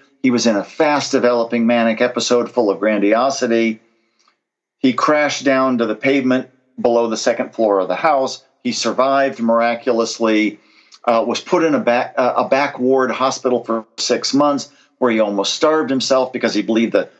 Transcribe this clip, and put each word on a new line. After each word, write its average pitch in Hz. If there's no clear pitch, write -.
He 131
was 120
in 110
a 95
fast-developing 120
manic 113
episode 120
full 110
of 95
grandiosity. 113
He 131
crashed 147
down 131
to 117
the 107
pavement 131
below 117
the 110
second 117
floor 101
of 92
the 92
house. 135
He 123
survived 135
miraculously, 113
uh, 117
was -
put 175
in 156
a 123
back, 117
uh, 127
a 117
back 135
ward 127
hospital 123
for 113
six -
months, 143
where 127
he 110
almost 101
starved 156
himself 131
because 117
he 104
believed 110
the 92